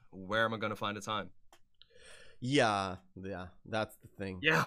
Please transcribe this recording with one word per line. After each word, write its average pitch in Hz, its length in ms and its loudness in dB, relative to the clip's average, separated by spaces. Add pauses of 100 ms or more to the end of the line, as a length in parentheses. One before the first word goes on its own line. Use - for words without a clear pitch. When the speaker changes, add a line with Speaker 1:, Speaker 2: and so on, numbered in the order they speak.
Speaker 1:
where 95 340 0
am 113 100 2
I 110 40 -4
gonna 107 180 -4
find 104 220 -4
the 101 40 -8
time? 101 280 -4 (1120)
Speaker 2:
Yeah, 107 560 4 (180)
yeah, 92 300 -8 (200)
that's 107 360 -2
the - 160 -20
thing. 95 240 -6
Speaker 1:
Yeah, 156 260 4